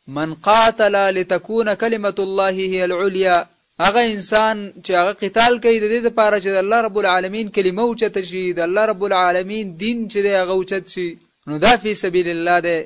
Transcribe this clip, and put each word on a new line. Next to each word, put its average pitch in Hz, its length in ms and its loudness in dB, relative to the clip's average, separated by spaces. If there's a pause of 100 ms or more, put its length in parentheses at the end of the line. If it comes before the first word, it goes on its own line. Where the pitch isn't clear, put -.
من 156 260 -6
قاتل 214 640 4 (180)
لتكون 190 600 -2
کلمة 214 440 -2
الله 190 320 0
هی 185 320 -2
العلیا، 185 560 2 (400)
هغه 202 220 4 (120)
انسان 214 440 0 (280)
چې - 60 -10
هغه 180 220 2
قتال 226 460 2
کوي 226 220 2
د 208 120 0
دې 240 160 0
دپاره 214 320 2
چې 185 80 -4
د 196 80 0
الله 202 240 2
رب 214 180 -2
العالمین 190 480 -2 (100)
کلمه 190 260 0
اوچته 220 400 -2
شي، 185 300 -8
د 170 80 -4
الله 185 260 0
رب 196 180 -4
العالمین 190 640 0 (160)
دین 233 160 -2 (100)
چې 202 160 -4
دی 202 100 2
هغه 185 180 0
اوچت 190 420 -4
شي، 180 140 -6 (380)
نو 151 120 -6
دا 196 180 6
فی 208 180 -4
سبیل 180 360 -2
الله 170 300 0
دی. 170 260 -2